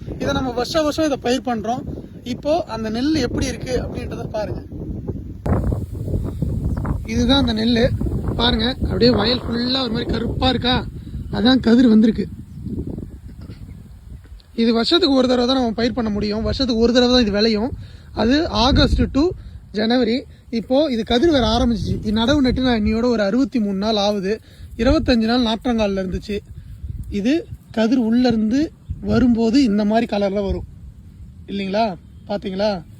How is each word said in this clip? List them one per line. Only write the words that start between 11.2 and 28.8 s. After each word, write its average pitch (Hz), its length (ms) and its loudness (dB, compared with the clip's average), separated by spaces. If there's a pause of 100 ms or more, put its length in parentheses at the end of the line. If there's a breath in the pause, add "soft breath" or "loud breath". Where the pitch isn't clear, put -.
அதான் 233 340 4
கதிர் 233 280 8
வந்திருக்கு. 214 340 4 (2250)
இது 233 180 2
வருஷத்துக்கு 269 480 2
ஒரு 254 80 4
தடவை 247 200 2
தான் 262 120 2
நம்ம 233 220 -2
பயிர் 240 160 0
பண்ண 220 120 -2
முடியும். 208 320 -2
வருஷத்துக்கு 226 420 0
ஒரு 233 80 4
தடவை 247 220 4
தான் 247 120 4
இது 196 120 0
விளையும். 220 340 0 (400 loud breath)
அது 269 360 2
ஆகஸ்ட் 247 560 4 (120)
to 294 100 4 (460 loud breath)
ஜனவரி. 226 520 0 (340 soft breath)
இப்போ 254 180 0 (160)
இது 226 120 -2
கதிர் 269 300 2
வர 240 200 4
ஆரம்பிச்சிச்சு. 233 460 2
இது 214 120 -4
நடவு 233 320 2
நட்டு 247 220 2
நான் 240 140 2
இன்னையோட 220 340 0
ஒரு 214 80 0
அறுபத்தி 240 380 0
மூணு 202 240 -2
நாள் 220 120 0
ஆகுது. 202 360 0 (440 loud breath)
இருபத்தஞ்சு 240 540 2
நாள் 247 180 2
நாற்றங்கால்ல 214 540 -2
இருந்துச்சு. 190 340 -6 (840 loud breath)
இது 220 140 2 (440)
கதிர் 233 320 4
உள்ள 240 200 4
இருந்து 226 320 2 (500)